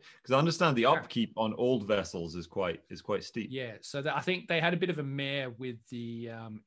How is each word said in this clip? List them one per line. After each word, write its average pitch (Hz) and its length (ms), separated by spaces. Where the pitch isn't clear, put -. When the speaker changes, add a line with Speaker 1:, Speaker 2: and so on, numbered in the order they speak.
Speaker 1:
'Cause - 80
I 135 80
understand 160 380
the 117 140
Speaker 2:
Yeah. - 0
Speaker 1:
upkeep 123 440
on 110 200
old 123 300
vessels 90 500
is 87 120
quite, 90 420
is 90 120
quite 104 240
steep. 113 260
Speaker 2:
Yeah, 123 300
so - 200
that, 143 140
I 147 60
think 180 260
they 170 140
had 170 120
a 175 40
bit 180 120
of 175 100
a 147 40
mare 139 460
with 120 400
the, 117 400
um, 113 380